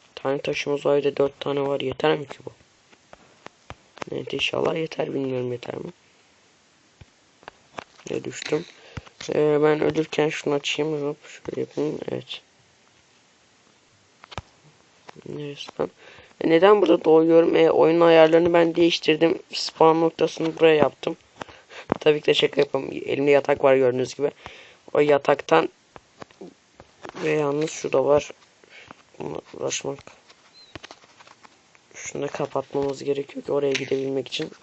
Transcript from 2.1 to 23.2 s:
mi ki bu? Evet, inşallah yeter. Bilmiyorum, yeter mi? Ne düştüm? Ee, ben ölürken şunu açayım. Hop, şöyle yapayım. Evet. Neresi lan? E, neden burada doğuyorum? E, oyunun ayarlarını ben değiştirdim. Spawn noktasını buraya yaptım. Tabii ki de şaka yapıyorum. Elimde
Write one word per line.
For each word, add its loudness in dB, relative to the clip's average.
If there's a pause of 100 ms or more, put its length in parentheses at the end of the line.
mi -12
ki -18
bu? -14 (1600)
Evet, -8
inşallah -2
yeter. -6
Bilmiyorum, -4
yeter -10
mi? -10 (2250)
Ne -6
düştüm? -6 (680)
Ee, 2
ben 2
ölürken 0
şunu -4
açayım. -4
Hop, -8 (120)
şöyle -10
yapayım. -6 (120)
Evet. -10 (3000)
Neresi -14 (100)
lan? -4 (500)
E, 0
neden 6
burada 2
doğuyorum? 6
E, 6
oyunun 4
ayarlarını 6
ben 2
değiştirdim. 2 (140)
Spawn 2
noktasını -2
buraya 6
yaptım. 0 (840)
Tabii 2
ki -4
de 4
şaka 0
yapıyorum. -2
Elimde -2